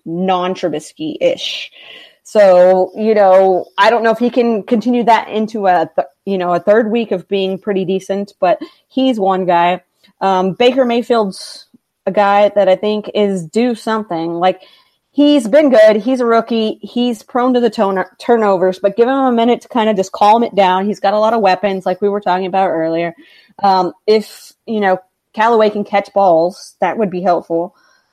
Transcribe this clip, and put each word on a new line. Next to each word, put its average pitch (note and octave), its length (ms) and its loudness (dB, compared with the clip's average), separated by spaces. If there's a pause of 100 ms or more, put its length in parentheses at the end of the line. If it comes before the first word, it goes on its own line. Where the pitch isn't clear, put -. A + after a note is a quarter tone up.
non-Trubisky-ish. F3 1700 -6 (520)
So, F#3 720 4
you A3 200 0
know, F#3+ 520 4 (120)
I G#3 120 4
don't A3+ 120 0
know A3+ 80 2
if A3 80 -2
he A#3+ 120 0
can A#3 320 0
continue A#3+ 420 -2
that A3 240 2
into G#3+ 380 -4
a, E3 300 2
th-, F3+ 100 -2 (200)
you G3 120 -4
know, F3 160 -2
a F3 60 0
third G#3+ 300 2
week A#3 200 -2
of F3+ 160 -6
being F#3+ 320 -4
pretty F#3+ 260 -4
decent, G3 540 -6
but F3+ 220 0 (280)
he's C4 300 -2
one F#3+ 280 -2
guy. F3 360 0 (380)
Um, F#3+ 320 0
Baker B3 320 2
Mayfield's A#3 840 -4 (400)
a G3 60 -6
guy G3+ 380 2
that G3 180 0
I F#3 80 4
think G#3+ 380 -4
is G3 300 -2
due A#3 300 -2
something. F3+ 600 -6
Like, F3+ 280 -2 (480)
he's C#4+ 380 2
been C#4+ 220 4
good. A3 260 6
He's B3 240 -2
a A#3+ 60 -2
rookie. A3+ 560 -2
He's A#3+ 400 -4
prone B3 320 -2
to B3 60 0
the A#3 100 0
toner-, F#3+ 480 -2
turnovers, G3 600 0
but G3 180 -4
give A#3 120 2
him C4+ 60 0
a C4 180 0
minute A#3 300 0
to - 60 -20
kinda A3 260 0
just F#3+ 180 -4
calm G#3+ 320 2
it G3+ 100 -6
down. F#3+ 320 2
He's G3+ 140 -6
got G3+ 140 0
a G#3+ 40 0
lot A3 160 0
of A#3 60 0
weapons, F#3+ 460 0
like F#3 140 -4
we G3+ 80 0
were G#3 120 -4
talking F#3 260 -2
about F#3+ 220 -2
earlier. E3 460 -4 (480)
Um, F#3 300 2 (140)
if, - 460 -2 (140)
you A3 140 -4
know, F#3 180 0 (340)
Callaway A3 380 2
can G#3 140 -4
catch G3+ 280 -4
balls, F3+ 680 0
that F3 180 -2
would G3+ 120 -2
be F3+ 120 -6
helpful. F3 520 -2 (380)